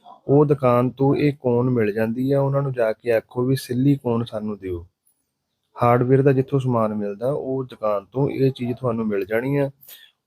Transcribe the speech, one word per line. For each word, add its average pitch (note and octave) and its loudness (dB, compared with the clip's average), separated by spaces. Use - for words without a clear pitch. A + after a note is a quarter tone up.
ਉਹ C#3+ 6
ਦੁਕਾਨ B2+ 2
ਤੋਂ C3+ 0
ਇਹ C#3+ 0
ਕੋਨ B2 0
ਮਿਲ A2 0
ਜਾਂਦੀ A2+ -2
ਆ। C#3 2
ਉਹਨਾਂ C#3 0
ਨੂੰ C#3 -4
ਜਾ A2 0
ਕੇ A#2 -4
ਆਖੋ B2 -2
ਵੀ C3+ 2
ਸਿੱਲੀ C3 0
ਕੋਨ A#2 -2
ਸਾਨੂੰ G#2+ -8
ਦਿਓ। F2+ -8
ਹਾਰਡਵੇਅਰ B2 4
ਦਾ C#3 4
ਜਿੱਥੋਂ C3+ 0
ਸਮਾਨ A2+ 0
ਮਿਲਦਾ, G#2 -4
ਉਹ C3 -6
ਦੁਕਾਨ G#2+ -4
ਤੋਂ C#3 0
ਇਹ C3 0
ਚੀਜ਼ B2 -6
ਤੁਹਾਨੂੰ A#2 -4
ਮਿਲ G2+ -2
ਜਾਣੀ A#2+ -2
ਆ। C#3 0